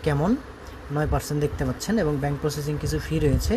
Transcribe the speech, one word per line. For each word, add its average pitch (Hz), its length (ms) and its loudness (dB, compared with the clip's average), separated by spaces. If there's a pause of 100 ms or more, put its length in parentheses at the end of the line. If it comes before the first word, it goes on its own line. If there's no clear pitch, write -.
কেমন, 151 280 2 (600)
নয় 147 200 0
পার্সেন্ট 147 300 0
দেখতে 147 240 0
পাচ্ছেন, 127 340 -2
এবং 151 180 2
ব্যাংক 139 220 0
প্রসেসিং 147 380 -2
কিছু 147 220 0
ফি 156 200 -2
রয়েছে। 147 380 4